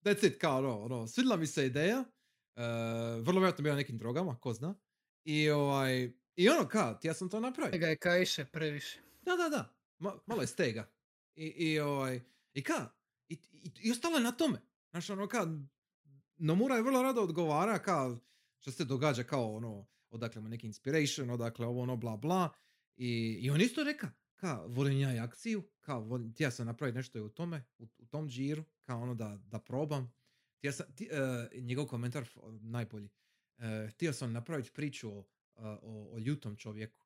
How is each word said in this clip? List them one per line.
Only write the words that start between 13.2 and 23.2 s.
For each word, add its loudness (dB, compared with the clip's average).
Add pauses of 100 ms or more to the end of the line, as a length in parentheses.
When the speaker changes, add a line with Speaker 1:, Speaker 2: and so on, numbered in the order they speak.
Speaker 1:
i, -8 (180)
i, -14 (100)
i 2
ostalo 2
je 6
na 2
tome. 2 (320)
Znaš, -6
ono, -4
ka, 0 (880)
Nomura 4
je 4
vrlo 6
rado 4
odgovara, 2
ka, 2 (420)
„Što -10
se -2
događa, 2
kao, -2
ono, -8 (240)
odakle -6
mu -10
neki -8
inspiration, 0
odakle -2
ovo, -2
ono, -2
bla, -4
bla.” 2 (460)
I, -4 (320)